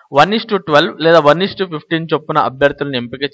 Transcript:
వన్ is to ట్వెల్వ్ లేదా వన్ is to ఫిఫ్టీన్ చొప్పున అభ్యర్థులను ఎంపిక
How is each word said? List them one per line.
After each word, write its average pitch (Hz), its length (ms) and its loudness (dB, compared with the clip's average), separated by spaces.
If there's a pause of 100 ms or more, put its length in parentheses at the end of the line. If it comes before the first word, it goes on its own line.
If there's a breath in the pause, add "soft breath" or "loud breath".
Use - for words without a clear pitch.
(140 soft breath)
వన్ 151 180 4
is 220 200 -4
to 202 60 0
ట్వెల్వ్ 165 420 0
లేదా 165 200 4
వన్ 147 200 4
is 190 100 -2
to 190 160 -8
ఫిఫ్టీన్ 165 480 -6
చొప్పున 156 240 -4
అభ్యర్థులను 139 580 -2
ఎంపిక 127 380 -8